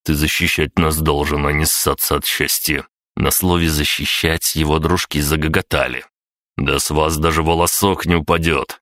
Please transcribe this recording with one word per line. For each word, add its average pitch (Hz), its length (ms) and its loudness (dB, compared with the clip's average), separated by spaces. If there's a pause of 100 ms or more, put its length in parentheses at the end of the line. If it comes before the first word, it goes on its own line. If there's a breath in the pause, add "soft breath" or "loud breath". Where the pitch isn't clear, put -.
«Ты 78 100 0
защищать 78 640 0
нас 78 180 2
должен, 73 480 0
а 71 80 0
не 78 140 0
ссаться - 480 -2
от 73 100 -2
счастья». - 640 -2 (300)
На 71 160 0
слове 87 360 2
«защищать» 78 840 0
его 78 240 2
дружки 80 420 0
загоготали. 76 840 -2 (520)
«Да 69 220 0
с - 120 -4
вас 78 280 2
даже 80 240 2
волосок 85 640 2
не 87 80 4
упадёт», — 82 680 0